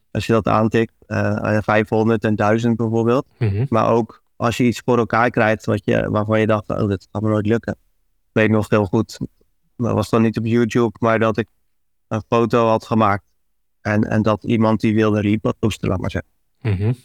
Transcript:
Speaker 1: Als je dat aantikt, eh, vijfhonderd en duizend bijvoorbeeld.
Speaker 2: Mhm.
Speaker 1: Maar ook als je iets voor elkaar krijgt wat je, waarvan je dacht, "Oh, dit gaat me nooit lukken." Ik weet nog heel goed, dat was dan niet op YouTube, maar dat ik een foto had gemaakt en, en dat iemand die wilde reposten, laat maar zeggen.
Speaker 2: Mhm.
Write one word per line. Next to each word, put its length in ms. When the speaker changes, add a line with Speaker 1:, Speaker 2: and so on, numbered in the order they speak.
Speaker 1:
Als 140
je 80
dat 140
aantikt, 460
eh, 540
vijfhonderd 640
en 120
duizend 420
bijvoorbeeld. 480
Speaker 2:
Mhm. 320
Speaker 1:
Maar 200
ook 340
als 220
je 60
iets 220
voor 120
elkaar 320
krijgt 360
wat 200
je, 240
waarvan 300
je 80
dacht, 220
"Oh, 180
dit 240
gaat 100
me 80
nooit 160
lukken." 280
Ik 680
weet 80
nog 200
heel 160
goed, 320
dat 160
was 160
dan 120
niet 160
op 80
YouTube, 540
maar 200
dat 180
ik 100
een 200
foto 400
had 180
gemaakt 380
en, 220
en 180
dat 220
iemand 380
die 120
wilde 280
reposten, 680
laat 100
maar 120
zeggen. 200
Speaker 2:
Mhm. 320